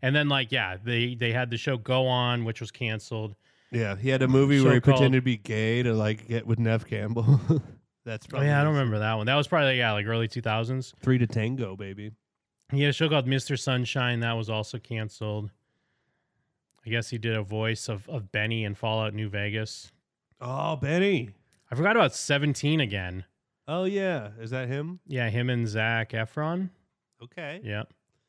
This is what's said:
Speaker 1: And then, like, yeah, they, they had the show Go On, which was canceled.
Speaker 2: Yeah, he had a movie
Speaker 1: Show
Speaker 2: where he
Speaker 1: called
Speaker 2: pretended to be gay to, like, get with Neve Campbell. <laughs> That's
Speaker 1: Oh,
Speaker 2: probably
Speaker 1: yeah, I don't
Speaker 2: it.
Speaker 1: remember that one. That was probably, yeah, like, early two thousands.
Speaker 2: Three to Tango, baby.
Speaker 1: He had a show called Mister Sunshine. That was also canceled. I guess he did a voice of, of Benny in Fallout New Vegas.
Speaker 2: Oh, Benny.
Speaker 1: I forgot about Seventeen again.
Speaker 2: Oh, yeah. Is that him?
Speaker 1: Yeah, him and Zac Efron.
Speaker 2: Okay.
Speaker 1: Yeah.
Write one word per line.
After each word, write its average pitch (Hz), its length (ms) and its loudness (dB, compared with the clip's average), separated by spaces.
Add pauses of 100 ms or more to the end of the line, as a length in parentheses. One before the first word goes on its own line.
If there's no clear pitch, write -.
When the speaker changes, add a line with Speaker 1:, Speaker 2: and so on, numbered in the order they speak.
Speaker 1:
And 131 160 2
then, 147 140 2
like, 131 200 0
yeah, 98 320 -2
they, 120 320 0
they 117 180 0
had 123 180 -2
the 117 80 -4
show 135 180 -2
Go 127 300 0
On, 123 400 0
which 113 140 -6
was 110 100 -10
canceled. 110 680 -6 (340)
Speaker 2:
Yeah, 107 260 -2
he 110 120 -2
had 131 140 4
a 131 60 4
movie 139 300 6
Speaker 1:
Show 135 60 6
Speaker 2:
where 131 100 8
he 120 60 6
Speaker 1:
called 135 160 8
Speaker 2:
pretended 131 220 6
to 123 60 2
be 127 120 2
gay 110 460 0
to, 120 100 2
like, 110 340 0
get 117 200 -4
with 113 120 2
Neve 113 280 2
Campbell. 113 520 4 (100)
<laughs> 156 140 4 (420)
That's 113 220 -8
Speaker 1:
Oh, - 40 -20
Speaker 2:
probably 139 180 0
Speaker 1:
yeah, 143 120 4
I 143 40 4
don't 151 100 2
Speaker 2:
it. 143 40 2
Speaker 1:
remember 113 200 0
that 107 160 0
one. 107 120 -2
That 127 80 2
was 147 140 2
probably, 139 300 2
yeah, 117 140 2
like, 104 140 0
early 113 220 0
two 120 140 -8
thousands. 117 580 -2
Speaker 2:
Three 131 180 4
to 123 80 2
Tango, 110 500 -2
baby. 101 340 -12 (600)
Speaker 1:
He 139 120 2
had 143 80 4
a - 20 2
show 160 160 0
called 143 180 2
Mister 135 300 -2
Sunshine. 123 640 -2
That 117 140 -2
was 113 160 -4
also 107 280 -4
canceled. 107 720 -6 (1400)
I 110 40 -6
guess 117 180 -2
he 123 100 -6
did 113 180 -2
a 107 60 -2
voice 110 460 -4
of, 104 220 -6
of 107 220 -8
Benny 110 320 -2
in 101 100 -4
Fallout 110 400 -2
New 107 160 -4
Vegas. 104 600 -6 (500)
Speaker 2:
Oh, 143 360 -4
Benny. 147 540 0 (420)
Speaker 1:
I 120 40 -6
forgot 196 200 2
about 170 180 4
Seventeen 147 680 0
again. 95 440 -4 (420)
Speaker 2:
Oh, 175 180 -4
yeah. 185 540 -2
Is 113 120 -10
that 127 180 -4
him? 151 380 -6
Speaker 1:
Yeah, 123 240 -2
him 120 180 0
and 120 180 0
Zac 110 440 -2
Efron. 156 580 -4 (540)
Speaker 2:
Okay. 151 420 -14
Speaker 1:
Yeah. 104 200 -6 (440)